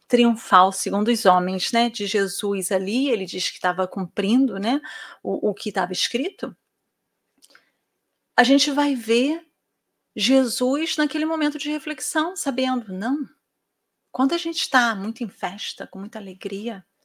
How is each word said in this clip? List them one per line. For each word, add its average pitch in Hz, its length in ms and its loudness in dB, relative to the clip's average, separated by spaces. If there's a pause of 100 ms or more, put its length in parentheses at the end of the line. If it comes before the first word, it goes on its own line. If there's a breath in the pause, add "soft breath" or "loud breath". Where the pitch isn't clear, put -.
triunfal, 226 640 6
segundo 202 380 0
os 226 160 0
homens, 185 480 4
né, 233 160 2
de 208 180 -6
Jesus 196 640 -2
ali, 208 380 0
ele 196 160 0
diz 180 240 -6
que - 100 -14
tava 185 260 0
cumprindo, 202 720 0
né, 233 220 -2 (420 loud breath)
o, 196 280 -2
o 196 40 -4
que - 160 -8
tava 185 220 -4
escrito. 240 640 -6 (1800 soft breath)
A 240 60 6
gente 277 280 4
vai 285 240 2
ver 247 500 0 (720)
Jesus 262 800 2
naquele 302 300 0
momento 302 320 -2
de 294 120 -6
reflexão, 311 680 -4
sabendo, 254 560 -2
não, 240 340 -4 (840)
quando 269 220 2
a 339 40 0
gente 339 320 -4
tá 240 260 2
muito 208 260 -8
em 226 60 -6
festa, 190 580 -10
com 190 140 -16
muita 202 180 -12
alegria, 196 680 -10 (200)